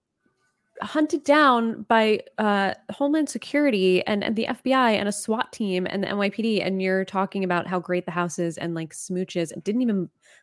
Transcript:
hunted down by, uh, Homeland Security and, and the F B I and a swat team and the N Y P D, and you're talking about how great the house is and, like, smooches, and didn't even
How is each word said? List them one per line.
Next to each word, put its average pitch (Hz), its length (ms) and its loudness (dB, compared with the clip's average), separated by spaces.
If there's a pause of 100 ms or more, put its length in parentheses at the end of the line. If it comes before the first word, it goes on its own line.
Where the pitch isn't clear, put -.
(800)
hunted 302 420 -2
down 247 600 4
by, 220 360 4 (180)
uh, 202 360 2 (180)
Homeland 285 380 0
Security 208 760 2
and, 208 180 0
and 220 120 0
the 226 100 -2
F 240 160 -6
B 262 120 0
I 254 180 4
and 202 180 0
a - 20 -2
swat - 400 -4
team 185 380 -2
and 196 140 -4
the - 60 -4
N 202 80 -4
Y 202 120 0
P 208 140 -6
D, 214 180 0
and 190 200 -2
you're 190 240 0
talking 196 380 -4
about 180 240 0
how 180 120 -2
great 180 260 -4
the 180 60 -8
house 175 260 -4
is 170 220 -4
and, 170 160 -6
like, 160 180 -8
smooches, 180 580 -6
and - 120 -12
didn't 233 180 -2
even 202 280 0 (340)